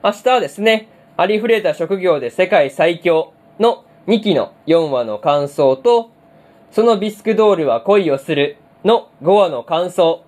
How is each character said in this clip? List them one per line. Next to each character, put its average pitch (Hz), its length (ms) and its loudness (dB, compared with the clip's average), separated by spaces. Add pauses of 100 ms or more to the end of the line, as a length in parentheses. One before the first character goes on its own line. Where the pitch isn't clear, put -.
明 208 80 0
日 - 160 -6
は 247 120 2
で 147 100 -6
す - 100 -16
ね、 220 280 0 (280)
あ 170 80 0
り 214 140 0
ふ 226 100 -4
れ 220 140 0
た 160 100 -2
職 175 280 -4
業 165 200 0
で 120 100 -6
世 185 180 -2
界 151 220 2
最 170 300 -2
強 160 320 -2 (260)
の 226 260 0 (220)
二 208 140 0
期 208 140 -2
の 120 180 -2 (140)
四 156 260 0
話 123 120 -2
の 107 140 -8
感 143 300 0
想 135 280 0
と、 233 340 0 (600)
そ 214 120 -2
の 226 160 2
ビ 208 120 -4
ス - 120 -20
ク 220 120 -2
ド 214 180 4
ー 185 40 2
ル 156 100 -2
は 117 140 0
恋 196 300 2
を 135 80 0
す 156 160 -6
る 143 220 -2 (280)
の 214 240 0 (140)
五 185 140 2
話 190 120 2
の 123 140 -8
感 175 280 -4
想 165 380 0